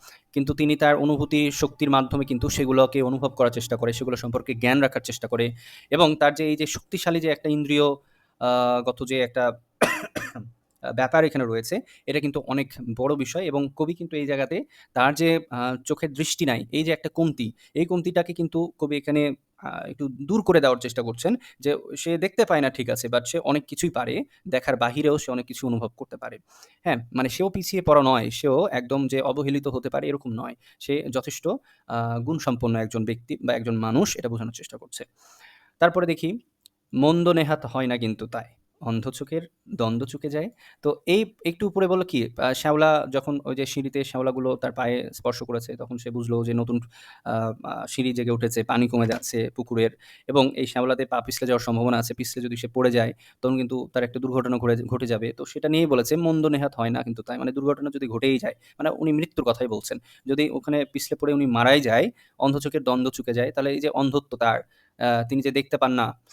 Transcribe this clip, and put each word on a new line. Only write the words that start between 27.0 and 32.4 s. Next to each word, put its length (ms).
মানে 160
সেও 200
পিছিয়ে 320
পড়া 220
নয়, 260
সেও 380
একদম 400
যে 140
অবহেলিত 460
হতে 220
পারে 180
এরকম 240
নয়। 240
সে 320
যথেষ্ট, 340
আ, 80
গুণসম্পন্ন 580